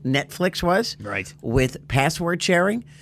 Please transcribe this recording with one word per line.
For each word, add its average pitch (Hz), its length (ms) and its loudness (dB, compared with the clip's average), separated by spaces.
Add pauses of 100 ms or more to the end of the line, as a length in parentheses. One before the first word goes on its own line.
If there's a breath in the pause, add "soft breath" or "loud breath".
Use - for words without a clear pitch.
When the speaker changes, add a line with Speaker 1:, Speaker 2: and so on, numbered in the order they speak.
Speaker 1:
Netflix 143 560 0
was 185 400 0
Speaker 2:
Right. 101 280 -6 (120)
Speaker 1:
with 127 440 0
password 170 560 0
sharing. 196 400 2 (200 loud breath)